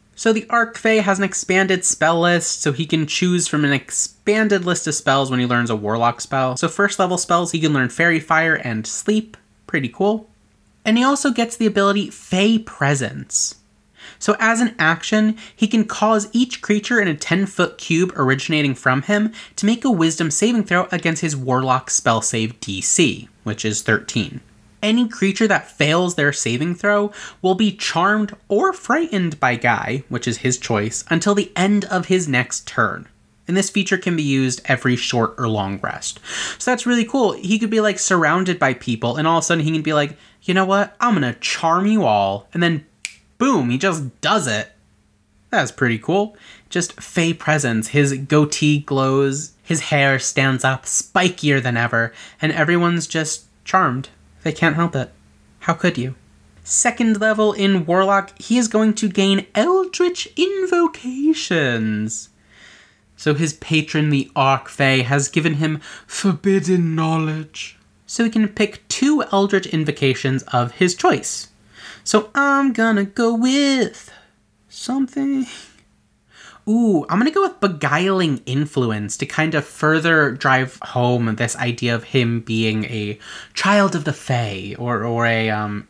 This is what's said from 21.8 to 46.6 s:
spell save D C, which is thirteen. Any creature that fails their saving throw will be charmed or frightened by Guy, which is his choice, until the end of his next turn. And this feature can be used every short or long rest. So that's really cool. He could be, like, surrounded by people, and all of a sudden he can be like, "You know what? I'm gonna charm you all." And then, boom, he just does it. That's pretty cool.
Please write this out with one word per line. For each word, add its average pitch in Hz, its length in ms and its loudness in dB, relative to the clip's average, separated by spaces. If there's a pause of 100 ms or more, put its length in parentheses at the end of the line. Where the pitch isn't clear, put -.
spell 113 320 0
save 110 400 -2
D 95 180 -8
C, - 480 0 (160)
which 107 220 -4
is 107 160 -4
thirteen. - 580 -2 (420)
Any 226 280 2
creature 196 380 0
that 185 220 0
fails 170 460 0
their 143 160 2
saving 143 440 -2
throw 208 360 0 (300)
will 185 140 2
be 208 200 2
charmed 202 600 0 (120)
or 320 240 2
frightened 240 720 -2
by 123 140 2
Guy, 120 540 -2
which 123 180 -6
is 113 120 -2
his 127 180 0
choice, 110 520 -2
until 175 260 2
the 202 200 0
end 202 300 2
of 180 200 -2
his 185 220 0
next 127 400 -2
turn. - 400 -2 (400)
And 180 100 0
this 190 120 0
feature 196 280 0
can 180 180 -2
be 156 80 0
used 135 420 0
every 127 320 0
short - 400 -2
or 120 120 -2
long 98 320 -2
rest. - 380 -8 (400)
So 254 120 -2
that's 247 140 -2
really 240 200 2
cool. 233 280 0
He 208 260 -2
could 220 100 -2
be, 220 120 0
like, 208 180 0
surrounded 175 600 0
by 131 140 0
people, 120 440 -4
and 156 100 0
all 165 100 4
of 156 60 0
a - 20 -4
sudden 165 180 0
he 156 80 -2
can 156 100 -2
be 156 120 -2
like, 147 240 -2 (260)
"You 180 100 -2
know 190 120 2
what? 196 340 0
I'm 240 140 2
gonna 131 220 0
charm 175 520 0
you 214 160 2
all." 101 500 0
And 175 100 -2
then, 165 220 0 (520)
boom, 208 320 2
he 123 80 0
just 156 440 -4
does 175 260 0
it. 107 240 -4 (800)
That's 151 220 -2
pretty 117 260 0
cool. 202 400 -2 (320)